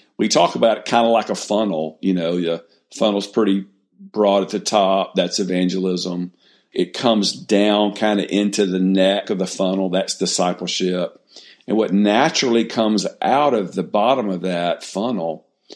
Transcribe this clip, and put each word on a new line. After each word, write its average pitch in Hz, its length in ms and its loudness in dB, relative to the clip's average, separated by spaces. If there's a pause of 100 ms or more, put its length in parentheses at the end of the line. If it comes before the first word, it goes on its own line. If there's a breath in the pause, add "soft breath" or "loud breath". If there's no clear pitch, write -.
(180 soft breath)
we 110 100 0
talk 165 260 2
about 113 240 2
it - 80 -12
kinda 117 240 2
like 110 220 2
a 101 40 -4
funnel, 95 680 -2
you 92 120 2
know, 87 260 0
the 82 240 -2 (320 soft breath)
funnel's 101 300 0
pretty 98 400 0 (340)
broad 101 440 2
at 90 60 -8
the 104 100 -4
top, 95 560 0
that's 90 240 0
evangelism. 90 960 -2 (380 soft breath)
It 92 220 -2
comes 107 400 0
down 104 600 2
kinda 104 380 -2
into 101 360 0
the 92 120 -2
neck 95 520 2
of 98 80 -2
the 90 80 -2
funnel, 95 420 -2
that's - 300 -4
discipleship. 90 1000 -2 (460 loud breath)
And - 120 0
what 107 160 0
naturally 113 720 2
comes 107 420 0 (140)
out 135 320 2
of 101 200 -2
the 92 100 -2
bottom 107 460 0
of 90 120 -4
that 87 420 -2
funnel 95 640 -6 (280 loud breath)